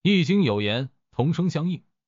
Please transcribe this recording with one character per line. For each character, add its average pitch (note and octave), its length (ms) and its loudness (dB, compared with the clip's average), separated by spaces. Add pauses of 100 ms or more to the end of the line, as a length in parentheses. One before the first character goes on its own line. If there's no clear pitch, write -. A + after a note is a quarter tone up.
易 F#3+ 220 4
经 F#3 220 2
有 G#2 180 0
言： A#2 280 -4 (200)
“同 D3+ 240 -2
声 F3 160 -2
相 E3 200 -4
应， F3 120 -8 (260)